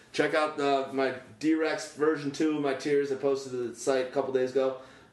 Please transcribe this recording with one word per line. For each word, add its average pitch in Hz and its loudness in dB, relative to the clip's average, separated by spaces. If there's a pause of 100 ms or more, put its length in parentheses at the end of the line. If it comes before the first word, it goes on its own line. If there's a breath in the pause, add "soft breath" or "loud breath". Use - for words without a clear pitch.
(120)
check 151 0
out, 151 0
uh, 139 2
my 131 0 (260)
D-Rex 156 0
version 143 0
two 156 0
of 143 -2
my 139 0
tiers. 143 0
I 131 0
posted 135 -2
to 123 -4 (120)
the 117 -10
site 131 0
a - -12
couple 131 -2
days 127 2
ago. 131 2 (340 loud breath)